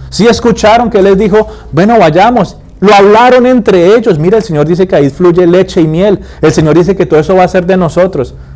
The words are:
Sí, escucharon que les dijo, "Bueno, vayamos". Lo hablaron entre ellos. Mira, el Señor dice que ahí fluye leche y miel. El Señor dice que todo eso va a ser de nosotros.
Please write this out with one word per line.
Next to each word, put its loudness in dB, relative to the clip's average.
Sí, -2
escucharon 0
que 0
les 2
dijo, 0
"Bueno, 2
vayamos". 0
Lo 4
hablaron 4
entre 2
ellos. -2
Mira, 0
el 0
Señor -4
dice -2
que -2
ahí 0
fluye 0
leche 0
y 0
miel. -2
El 2
Señor 0
dice 0
que -4
todo 0
eso -2
va 2
a 0
ser -2
de -2
nosotros. -4